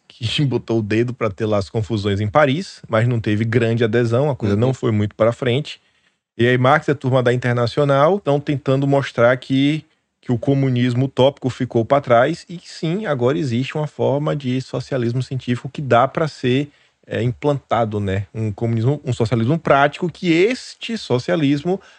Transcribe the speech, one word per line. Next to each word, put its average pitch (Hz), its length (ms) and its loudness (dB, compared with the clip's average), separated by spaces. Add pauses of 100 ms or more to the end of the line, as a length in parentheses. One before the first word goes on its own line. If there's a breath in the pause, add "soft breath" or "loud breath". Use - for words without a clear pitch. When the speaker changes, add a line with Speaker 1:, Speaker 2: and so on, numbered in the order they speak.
Speaker 1:
que - 360 -4
<laughs> - 20 2
botou 117 340 0
o 113 40 -2
dedo 113 300 0
pra 117 160 -4
ter 107 160 -6
lá 107 120 0
as 98 120 -4
confusões 104 500 -2
em 107 80 -2
Paris, 147 640 0
mas 113 180 2
não 123 120 0
teve 107 260 0
grande 113 380 0
adesão, 117 460 2
a 131 60 -2
coisa 101 200 -2
Speaker 2:
Uhum. 104 60 0
Speaker 1:
não 127 120 0
foi 123 180 -2
muito 107 240 -2
pra 113 160 2
frente. 131 480 -4 (580)
E 117 80 4
aí 127 120 4
Marx 131 300 4
e 160 40 2
a 135 40 2
turma 127 280 0
da 120 100 4
Internacional 135 840 2
tão 143 200 0
tentando 139 480 -2
mostrar 131 500 2
que, 139 460 0 (380)
que - 100 -6
o 123 60 0
comunismo 127 680 0
utópico 135 440 2
ficou 120 360 -2
pra 139 160 2
trás 135 480 2
e 170 80 -12
que - 120 -18
sim, 180 360 -4
agora 135 320 0
existe 131 380 -2
uma 151 120 -4
forma 143 480 -2
de 131 260 -4
socialismo 127 600 -4
científico 123 460 -6
que - 120 -12
dá 123 260 2
pra 160 200 -4
ser, 135 420 -2 (360 soft breath)
é, 110 180 -4
implantado, 117 760 -2
né? 98 360 -2
Um 110 160 -4
comunismo, 117 540 -2
um 123 80 -2
socialismo 117 440 0
prático 147 540 0
que 180 200 -4
este 220 640 -2
socialismo 151 840 -2 (200 soft breath)